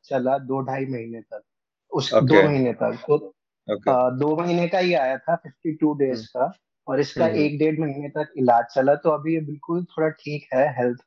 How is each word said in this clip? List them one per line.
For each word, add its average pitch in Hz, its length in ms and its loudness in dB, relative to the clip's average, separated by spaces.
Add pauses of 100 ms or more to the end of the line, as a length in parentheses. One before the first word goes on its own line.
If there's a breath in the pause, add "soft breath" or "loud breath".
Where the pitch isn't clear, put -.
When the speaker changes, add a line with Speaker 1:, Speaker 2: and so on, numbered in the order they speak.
Speaker 1:
चला 131 340 0
दो 135 220 -4
ढाई 135 260 -6
महीने 117 340 -8
तक, 107 220 -18 (500)
उस - 220 -2
Speaker 2:
ओके। 113 120 6
Speaker 1:
दो 120 220 8
महीने 131 240 2
तक। 113 260 -4 (100)
तो, 147 60 4 (580)
Speaker 2:
ओके। 104 180 -2
Speaker 1:
अ, 127 200 4
दो 147 260 0
महीने 175 320 0
का 185 100 0
ही 180 160 2
आया 131 240 0
था, 165 180 -2
फ़िफ़्टी 156 360 -8
टू 151 220 -2
डेज 127 420 -2
Speaker 2:
हम्म। 123 100 0
Speaker 1:
का, 185 60 -8 (360)
और 135 120 0
इसका 147 240 -2
Speaker 2:
हम्म, 165 100 0
हम्म। 151 100 2
Speaker 1:
एक 147 140 -2
डेढ़ 156 220 0
महीने 143 280 -6
तक 151 280 -6
इलाज 120 280 4
चला। 135 300 2
तो 147 160 0
अभी 151 240 -2
ये 160 60 -2
बिल्कुल 156 440 -6
थोड़ा 160 240 -2
ठीक 147 460 -10
है 131 240 0
हेल्थ 123 280 0